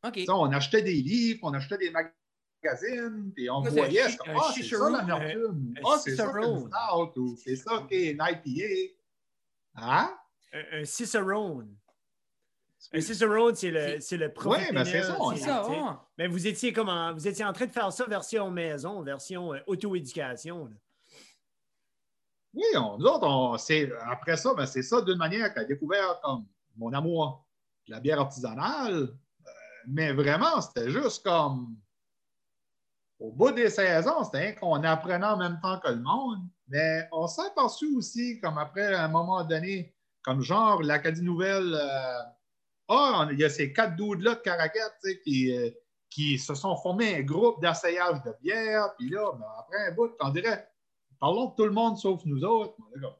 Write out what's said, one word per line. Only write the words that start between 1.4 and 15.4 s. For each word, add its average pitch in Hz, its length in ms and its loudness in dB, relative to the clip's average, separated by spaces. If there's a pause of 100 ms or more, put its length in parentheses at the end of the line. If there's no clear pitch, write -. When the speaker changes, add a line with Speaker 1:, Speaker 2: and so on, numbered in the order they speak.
Speaker 2:
on 151 100 -2
achetait 139 240 -4
des 185 140 -2
magazines, 196 1400 -6
puis 123 140 -4
on 135 120 0
Speaker 1:
Quoi, 143 100 0
c'est 147 80 4
Speaker 2:
voyait, 147 240 4
Speaker 1:
un 247 60 4
Speaker 2:
c'est - 80 -6
comme, - 100 -10
Speaker 1:
chi-, 160 40 -8
un 156 80 2
Speaker 2:
ah, 302 140 4
c'est - 0 -
ça, 254 100 -4
Speaker 1:
chicheron, 240 280 2
Speaker 2:
l'amertume. 170 880 -2
Speaker 3:
un, 143 80 -10
Speaker 2:
Ah, 277 80 6
Speaker 3:
un 302 60 6
Speaker 2:
c'est 135 160 -4
ça, 214 80 0 (100)
c'est 202 60 -2
une 220 40 0 (120)
Speaker 3:
cicerone. 120 160 -6 (400)
Speaker 2:
stout, - 100 -8
ou 123 140 -2
c'est 131 220 -6
ça 220 320 -4
qui 196 60 -2
est 175 180 2
une 151 120 -4
I 175 160 0
P 185 540 -4 (800)
A. 127 300 2
Hein? 381 120 -8 (360)
Speaker 3:
Un, 151 280 -8
un 151 40 -6
cicerone. 190 920 -4 (1160)
Un 160 40 -2
Speaker 2:
Excuse. 175 200 -4
Speaker 3:
cicerone, 220 380 4
c'est 180 160 -4
le, 160 80 0
Speaker 1:
C'est 147 220 -2
Speaker 3:
c'est 180 160 -6
le 160 100 0 (180)
Speaker 2:
Oui, 202 120 4 (140)
mais 135 140 2
c'est 175 160 0
Speaker 3:
professionnel, - 20 0
Speaker 2:
ça, 180 160 -2
on 302 120 2
Speaker 3:
c'est, - 60 -4
Speaker 1:
C'est - 80 -6